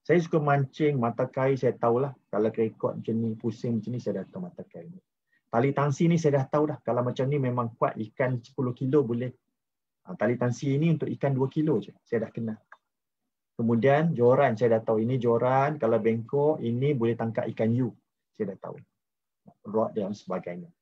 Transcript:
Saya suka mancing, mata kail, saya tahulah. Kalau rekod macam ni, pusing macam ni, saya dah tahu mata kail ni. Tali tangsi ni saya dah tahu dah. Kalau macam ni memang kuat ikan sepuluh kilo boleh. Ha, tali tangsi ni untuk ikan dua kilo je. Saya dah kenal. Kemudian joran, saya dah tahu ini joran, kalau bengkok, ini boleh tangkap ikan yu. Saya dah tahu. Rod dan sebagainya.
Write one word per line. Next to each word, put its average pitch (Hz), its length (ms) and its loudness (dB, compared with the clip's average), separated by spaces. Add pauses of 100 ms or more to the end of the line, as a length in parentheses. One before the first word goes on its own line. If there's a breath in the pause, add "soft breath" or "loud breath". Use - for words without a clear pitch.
Saya 156 240 2
suka 165 160 2
mancing, 143 560 2
mata 120 320 0
kail, 135 320 0
saya 117 160 2
tahulah. 127 400 0 (160)
Kalau 107 160 2
rekod 113 540 -2
macam 113 180 -4
ni, 113 160 -2
pusing 117 420 -4
macam 107 140 -6
ni, 123 80 -6
saya 98 220 -6
dah - 100 -8
tahu 90 160 -10
mata 90 160 -16
kail 85 240 -18
ni. - 120 -18 (520)
Tali 120 240 2
tangsi 143 320 2
ni 170 80 4
saya 143 240 4
dah 135 80 -4
tahu 151 240 2
dah. - 80 -10
Kalau 123 240 -2
macam 123 240 -2
ni 143 80 -2
memang 123 400 -2
kuat - 240 -2
ikan 123 400 -4
sepuluh 123 320 -6
kilo 135 320 0
boleh. 120 240 -4 (800)
Ha, 92 80 -12
tali 120 240 0
tangsi 135 400 0
ni 165 80 2
untuk 147 240 0
ikan 135 240 -2
dua 131 160 0
kilo 151 240 0
je. 101 160 -4 (160)
Saya 110 160 -2
dah 110 80 -12
kenal. 110 240 -6 (960)
Kemudian 131 640 2
joran, 123 400 4
saya 113 240 4
dah - 80 -16
tahu 110 160 2
ini 127 160 0
joran, 127 560 2
kalau 117 240 2
bengkok, 113 640 0
ini 127 320 0
boleh 117 160 2
tangkap 113 400 -4
ikan 113 240 0
yu. 123 160 0 (400)
Saya 95 240 -6
dah - 160 -14
tahu. - 80 -16 (880)
Rod 110 240 0
dan 104 240 -4
sebagainya. 90 640 -10